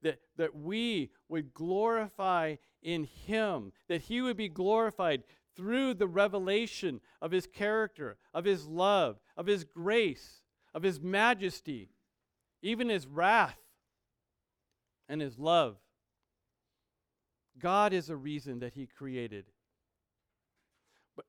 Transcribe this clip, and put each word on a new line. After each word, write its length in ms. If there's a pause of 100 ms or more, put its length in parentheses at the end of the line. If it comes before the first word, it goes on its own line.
that, 180 (160)
that 180
we 560 (180)
would 260
glorify 1000 (260)
in 220
him, 680 (160)
that 140
he 180
would 160
be 120
glorified 720 (320)
through 400
the 120
revelation 920 (200)
of 100
his 160
character, 720 (160)
of 120
his 220
love, 540 (160)
of 100
his 180
grace, 800 (320)
of 80
his 180
majesty, 920 (720)
even 260
his 180
wrath 520 (1500)
and 120
his 180
love. 380 (1800)
God 340
is 160
a 80
reason 440
that 120
he 140
created. 580 (1700)
But, 140